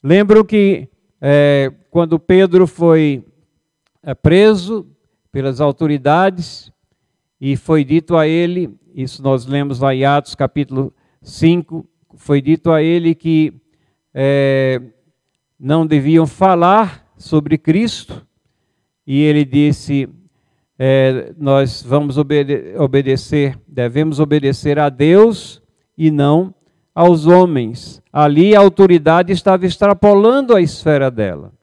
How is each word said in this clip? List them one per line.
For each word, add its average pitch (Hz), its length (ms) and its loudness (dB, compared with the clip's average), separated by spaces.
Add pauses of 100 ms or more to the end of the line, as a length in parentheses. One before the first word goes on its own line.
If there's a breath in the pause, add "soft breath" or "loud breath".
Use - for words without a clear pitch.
Lembro 202 440 4
que, 196 440 0 (320)
é, 143 520 2 (180)
quando 165 300 -2
Pedro 185 480 2
foi, 160 560 0 (800)
é, 139 100 -8
preso 196 720 0 (460)
pelas 135 280 -6
autoridades 151 1080 -2 (760)
e 135 120 -2
foi 156 280 -2
dito 160 320 -2
a 156 120 0
ele, 170 500 -4 (160)
isso 131 260 -12
nós 135 260 -4
lemos 139 340 -6
lá 135 120 -2
em 131 120 -4
Atos 143 320 -2
capítulo 131 580 -6 (260)
cinco, 165 640 -2 (300)
foi 143 260 -2
dito 160 300 -2
a 160 100 2
ele 165 360 -2
que, 156 360 -2 (640)
é, 135 680 -2 (760)
não 156 260 -2
deviam 151 400 2
falar 185 920 0
sobre 151 420 -4
Cristo, - 680 -4 (800)
e 139 160 -2
ele 151 240 2
disse: 139 640 -2 (680)
é, 131 580 0
"Nós 135 460 -2
vamos 139 340 -2
obede-, 139 600 -4
obedecer, 135 880 -2
devemos 135 540 -4
obedecer 143 580 -2
a 147 100 0
Deus 175 720 2 (380)
e 160 140 0
não 151 420 0 (400)
aos 165 320 2
homens." 160 760 0 (120)
Ali 151 420 2
a 208 60 6
autoridade 175 720 2
estava 185 340 -2
extrapolando 208 880 2
a 196 60 4
esfera 147 500 -2
dela. 98 420 -8 (100)